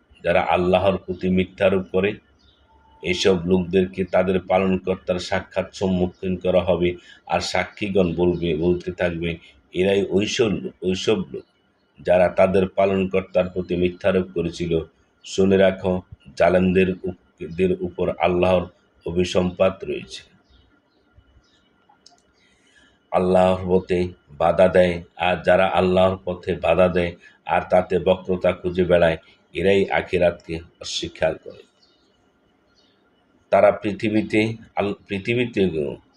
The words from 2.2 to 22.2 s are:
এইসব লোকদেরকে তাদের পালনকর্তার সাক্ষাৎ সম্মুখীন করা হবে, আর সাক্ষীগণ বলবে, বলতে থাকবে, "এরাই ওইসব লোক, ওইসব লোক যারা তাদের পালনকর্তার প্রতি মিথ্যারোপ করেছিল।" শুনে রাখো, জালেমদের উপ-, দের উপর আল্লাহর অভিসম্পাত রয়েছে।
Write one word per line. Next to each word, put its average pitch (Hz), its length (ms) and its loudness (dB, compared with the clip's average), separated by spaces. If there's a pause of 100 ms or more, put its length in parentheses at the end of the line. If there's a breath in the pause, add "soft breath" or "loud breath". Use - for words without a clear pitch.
এইসব 90 440 0
লোকদেরকে 92 580 0
তাদের 92 360 0
পালনকর্তার 92 760 -2
সাক্ষাৎ - 560 -6
সম্মুখীন 92 640 -2
করা 90 240 2
হবে, 87 360 0 (300 loud breath)
আর 87 140 -2
সাক্ষীগণ 92 720 -2
বলবে, 85 420 0
বলতে 87 360 -2
থাকবে, 85 440 -4 (360 soft breath)
"এরাই 98 340 0
ওইসব 104 420 0
লোক, 87 240 -6 (100)
ওইসব 92 360 -2
লোক 69 260 -12 (560)
যারা 87 280 2
তাদের 95 400 2
পালনকর্তার 95 800 0
প্রতি 90 280 -6
মিথ্যারোপ 90 580 0
করেছিল।" 85 460 -2 (440)
শুনে 95 320 2
রাখো, 95 460 0 (340)
জালেমদের 92 540 2 (120)
উপ-, - 440 -12 (100)
দের 92 240 0
উপর 90 380 -4
আল্লাহর 90 480 2 (400)
অভিসম্পাত 90 800 -2
রয়েছে। - 380 -12 (3000 soft breath)